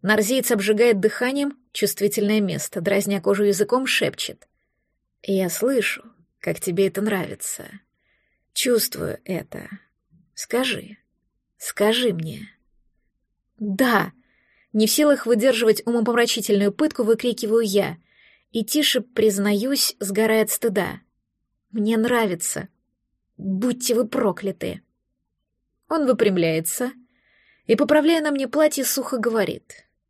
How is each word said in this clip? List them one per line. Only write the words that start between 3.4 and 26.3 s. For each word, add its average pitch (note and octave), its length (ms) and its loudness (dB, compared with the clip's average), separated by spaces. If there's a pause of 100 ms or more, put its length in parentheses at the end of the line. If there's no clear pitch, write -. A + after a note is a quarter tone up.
языком, G#3 420 2
шепчет: - 600 -4 (760)
«Я F#3+ 280 0
слышу, A#3 540 -2 (340)
как E3+ 220 -6
тебе F#3 260 0
это F#3+ 160 -2
нравится. - 640 -6 (880)
Чувствую - 720 -2
это. - 440 -8 (680)
Скажи, A#3+ 640 -6 (600)
скажи A3 540 0
мне». E3 360 -8 (1080)
«Да!» G#3 540 0 (600)
Не G#3+ 140 4
в G#3+ 60 2
силах D4 340 4
выдерживать A3+ 580 4
умопомрачительную A#3 840 2
пытку, D4+ 320 -2
выкрикиваю A3+ 600 2
я — G3 340 0 (560)
и A3+ 120 -2
тише, C#4 360 0
признаюсь, G#3 1000 0
сгорая A3 440 2
от G#3+ 60 -6
стыда. G3 500 -4 (720)
«Мне A3 240 0
нравится. A3 720 0 (680)
Будьте A3+ 580 -2
вы A#3 120 2
прокляты!» G3 760 -4 (1040)
Он D4+ 180 0
выпрямляется F#3+ 840 0 (760)